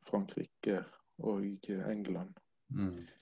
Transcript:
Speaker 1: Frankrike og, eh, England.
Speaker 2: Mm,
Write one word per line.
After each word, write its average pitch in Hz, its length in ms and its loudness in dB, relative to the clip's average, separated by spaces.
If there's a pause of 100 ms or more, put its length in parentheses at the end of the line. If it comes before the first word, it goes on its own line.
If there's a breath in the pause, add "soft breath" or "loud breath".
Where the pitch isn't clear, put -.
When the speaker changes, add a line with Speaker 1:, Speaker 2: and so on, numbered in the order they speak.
Speaker 1:
Frankrike - 800 0 (380)
og, 101 280 2 (220)
eh, 98 200 0
England. 95 460 -2 (360)
Speaker 2:
Mm, 98 280 0 (240)